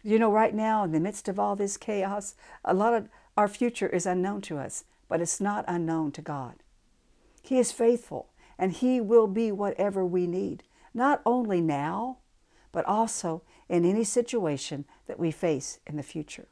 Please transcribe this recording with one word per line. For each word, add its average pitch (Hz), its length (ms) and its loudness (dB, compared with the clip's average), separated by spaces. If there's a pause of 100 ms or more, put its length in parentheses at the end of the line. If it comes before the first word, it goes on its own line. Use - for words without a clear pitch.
You 214 160 4
know, 226 120 4
right 214 220 4
now, 214 300 0
in 170 80 -2
the 156 80 2
midst 190 280 -4
of 196 120 -4
all 202 160 0
this 202 220 -4
chaos, 202 580 -6 (300)
a - 80 2
lot 208 200 4
of 220 160 -2 (280)
our 208 100 6
future 233 400 -2
is 180 180 0
unknown 190 360 0
to 170 160 -8
us, - 260 -8 (240)
but - 140 0
it's - 180 -4
not 208 280 -2
unknown 165 460 -2
to - 80 -12
God. 139 340 -8 (880)
He - 160 0
is 247 140 4
faithful, 233 580 0 (280)
and 185 160 0
He 254 260 2
will 220 280 6
be 214 240 0
whatever 196 540 0
we 180 220 0
need, 180 360 -4 (300)
not 262 320 2
only 220 360 2
now, 165 560 -2 (540)
but - 140 -2
also 190 580 -2 (260)
in 170 160 4
any 202 180 4
situation 175 840 -2 (200)
that - 140 -12
we 170 120 0
face 151 540 -2
in 147 120 -10
the 143 60 -6
future. - 480 -12